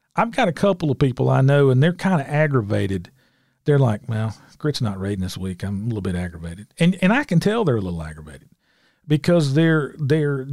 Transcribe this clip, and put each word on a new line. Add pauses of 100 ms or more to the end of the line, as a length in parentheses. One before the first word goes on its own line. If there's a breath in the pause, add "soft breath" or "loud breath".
(160)
I've
got
a
couple
of
people
I
know,
and
they're
kinda
aggravated. (540)
They're
like,
"Well, (220 loud breath)
Grit's
not
raiding
this
week.
I'm
a
little
bit
aggravated." (120)
And,
and
I
can
tell
they're
a
little
aggravated (580)
because
they're,
they're